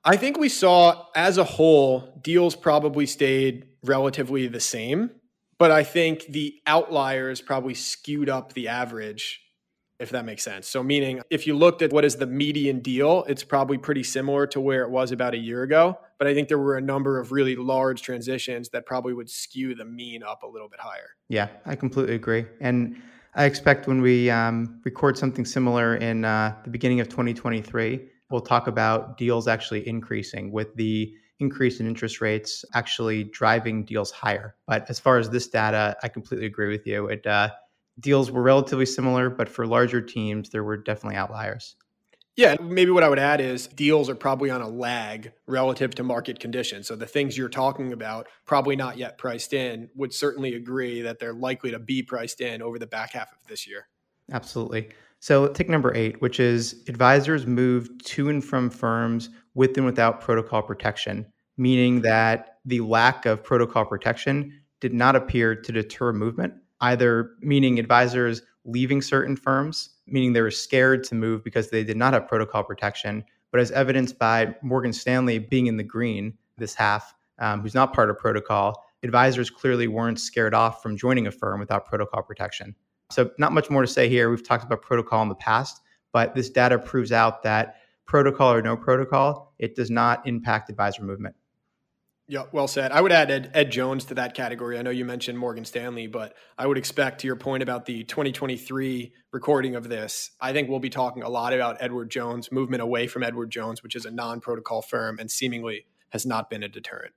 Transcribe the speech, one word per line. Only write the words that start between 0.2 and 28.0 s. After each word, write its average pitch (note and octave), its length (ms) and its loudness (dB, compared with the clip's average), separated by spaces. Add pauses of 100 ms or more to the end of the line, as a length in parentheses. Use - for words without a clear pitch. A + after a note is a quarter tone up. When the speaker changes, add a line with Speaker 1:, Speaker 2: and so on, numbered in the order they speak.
Speaker 1:
we D4 100 2
saw, F3 640 6
as F3 220 2
a F#3 80 4
whole, C#3 800 4
deals E3+ 340 0
probably D3 480 2
stayed C3+ 640 0 (180)
relatively C3+ 640 0
the A#2 140 -8
same. C3+ 500 -4 (480)
But E3+ 120 8
I D#3 140 6
think D#3+ 400 0
the D3 300 -6 (120)
outliers C3+ 760 0
probably C3 320 -4
skewed D3 560 -6
up C3 240 -6
the A#2+ 140 -6
average, A2+ 760 -8 (560)
if A#2 100 -10
that A#2+ 160 -6
makes A2 180 -10
sense. G2 240 -10
So C3 160 -4
meaning, C3+ 460 0
if D#3 180 -2
you D3+ 80 2
looked E3+ 280 6
at D3 100 2
what D3 140 6
is B2 100 2
the C3+ 100 -2
median C#3 540 -2
deal, C#3 480 2
it's C#3+ 160 -4
probably C#3 320 0
pretty C3+ 260 -4
similar C#3 440 0
to C#3 120 -6
where C3+ 260 0
it A#2 60 -6
was B2+ 220 0
about B2 220 -2
a - 20 -4
year A#2 260 -6
ago. D#3+ 360 4 (200)
But C#3+ 100 2
I C#3+ 40 4
think C#3+ 160 0
there D3+ 100 2
were C#3 200 0
a - 20 -4
number C#3 400 0
of A#2+ 100 -12
really C3 260 2
large C3 440 0
transitions B2 680 -6
that A#2+ 160 -8
probably B2+ 260 -4
would A#2+ 160 -8
skew C3 460 -8
the A2+ 100 -14
mean A#2 380 -14
up G#2+ 200 -12
a A#2 40 -16
little A2 240 -16
bit - 100 -20
higher. G2 300 -14 (180)
Speaker 2:
Yeah, G#2 200 0 (180)
I D3 100 -6
completely B2+ 380 -2
agree. A2+ 320 -2 (160)
And B2 360 0 (360)
I C#3+ 100 4
expect C#3 420 2
when C3 140 2
we, B2 300 4
um, A#2 520 -2
record C3+ 360 0
something C3 260 -2
similar A#2+ 520 2
in, A2+ 280 -2
uh, A2 400 0
the B2 60 -12
beginning B2 300 2
of A#2 100 -4
twenty A#2+ 240 -2
twenty-three, A#2 680 -4 (300)